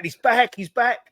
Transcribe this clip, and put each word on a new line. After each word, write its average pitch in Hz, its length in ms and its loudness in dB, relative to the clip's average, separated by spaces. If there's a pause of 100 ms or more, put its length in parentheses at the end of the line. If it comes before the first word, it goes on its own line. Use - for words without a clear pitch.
He's 170 140 -10
back, 240 380 2
he's 190 140 -12
back. 240 420 -2